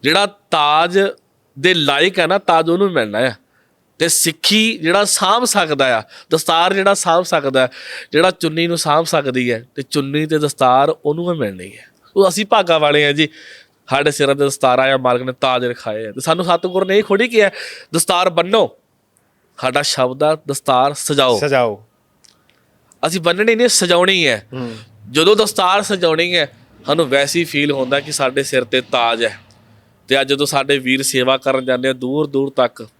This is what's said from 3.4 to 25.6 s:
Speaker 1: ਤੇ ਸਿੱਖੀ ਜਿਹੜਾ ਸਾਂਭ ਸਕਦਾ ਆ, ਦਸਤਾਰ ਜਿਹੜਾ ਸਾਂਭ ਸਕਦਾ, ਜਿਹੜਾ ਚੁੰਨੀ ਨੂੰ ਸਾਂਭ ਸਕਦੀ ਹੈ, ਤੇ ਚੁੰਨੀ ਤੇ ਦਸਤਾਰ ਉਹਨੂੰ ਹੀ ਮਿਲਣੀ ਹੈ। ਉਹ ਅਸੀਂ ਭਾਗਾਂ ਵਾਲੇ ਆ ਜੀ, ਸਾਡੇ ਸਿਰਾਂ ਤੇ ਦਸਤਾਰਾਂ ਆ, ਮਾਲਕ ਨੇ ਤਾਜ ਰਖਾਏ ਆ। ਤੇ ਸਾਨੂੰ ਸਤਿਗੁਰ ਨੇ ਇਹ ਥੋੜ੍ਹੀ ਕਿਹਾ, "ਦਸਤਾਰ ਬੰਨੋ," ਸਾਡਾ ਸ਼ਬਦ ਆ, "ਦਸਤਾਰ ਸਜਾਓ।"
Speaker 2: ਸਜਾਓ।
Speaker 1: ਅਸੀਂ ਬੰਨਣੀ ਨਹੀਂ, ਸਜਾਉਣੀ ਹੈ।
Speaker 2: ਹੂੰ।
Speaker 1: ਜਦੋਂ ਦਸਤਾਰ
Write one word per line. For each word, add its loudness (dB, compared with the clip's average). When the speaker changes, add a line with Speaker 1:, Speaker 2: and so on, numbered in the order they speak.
Speaker 1:
ਤੇ 0
ਸਿੱਖੀ 0
ਜਿਹੜਾ 2
ਸਾਂਭ 0
ਸਕਦਾ 0
ਆ, -10
ਦਸਤਾਰ 0
ਜਿਹੜਾ 2
ਸਾਂਭ 0
ਸਕਦਾ, 0
ਜਿਹੜਾ 2
ਚੁੰਨੀ -2
ਨੂੰ -2
ਸਾਂਭ 0
ਸਕਦੀ -2
ਹੈ, -4
ਤੇ -10
ਚੁੰਨੀ -4
ਤੇ 0
ਦਸਤਾਰ 2
ਉਹਨੂੰ -4
ਹੀ -6
ਮਿਲਣੀ -8
ਹੈ। -20
ਉਹ 4
ਅਸੀਂ -4
ਭਾਗਾਂ 2
ਵਾਲੇ 4
ਆ 2
ਜੀ, 0
ਸਾਡੇ 0
ਸਿਰਾਂ 0
ਤੇ 0
ਦਸਤਾਰਾਂ 2
ਆ, 0
ਮਾਲਕ 0
ਨੇ -8
ਤਾਜ 0
ਰਖਾਏ -8
ਆ। -12
ਤੇ -12
ਸਾਨੂੰ -2
ਸਤਿਗੁਰ 0
ਨੇ 2
ਇਹ 2
ਥੋੜ੍ਹੀ 0
ਕਿਹਾ, 2
"ਦਸਤਾਰ 0
ਬੰਨੋ," 0
ਸਾਡਾ 0
ਸ਼ਬਦ -2
ਆ, 2
"ਦਸਤਾਰ 0
ਸਜਾਓ।" 0
Speaker 2:
ਸਜਾਓ। 0
Speaker 1:
ਅਸੀਂ -2
ਬੰਨਣੀ 2
ਨਹੀਂ, 2
ਸਜਾਉਣੀ 2
ਹੈ। -2
Speaker 2:
ਹੂੰ। -10
Speaker 1:
ਜਦੋਂ 4
ਦਸਤਾਰ 0